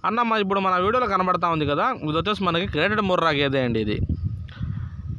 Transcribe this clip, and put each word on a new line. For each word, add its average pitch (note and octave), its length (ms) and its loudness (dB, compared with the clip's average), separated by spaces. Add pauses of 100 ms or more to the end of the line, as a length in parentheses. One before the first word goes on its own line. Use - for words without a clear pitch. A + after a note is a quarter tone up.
అన్న, G#3+ 120 0 (100)
మా A3+ 140 2
ఇప్పుడు G3 220 0
మన F#3 80 4 (120)
వీడియోలో A#3+ 280 2
కనబడతా F3+ 420 2
ఉంది D3+ 160 0
కదా, E3+ 160 2 (220)
ఇది D3+ 100 -2
వచ్చేసి G3 300 -2
మనకి E3+ 260 0
graded G3+ 340 2
ముర్రా E3 300 2
గేదె C#3 280 2
అండి. A2+ 180 0
ఇది G#2 120 -2 (1200)